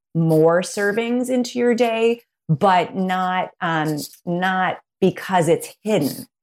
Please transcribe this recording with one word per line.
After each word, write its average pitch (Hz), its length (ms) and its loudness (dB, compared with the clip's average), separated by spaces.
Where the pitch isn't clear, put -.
more 165 460 4
servings 233 720 -2
into 247 280 -2
your 240 160 2
day, 233 460 0
but 180 440 2
not, 185 580 -2
um, 156 340 -2
not 185 540 -2
because 180 480 2
it's - 340 0
hidden. 160 440 -2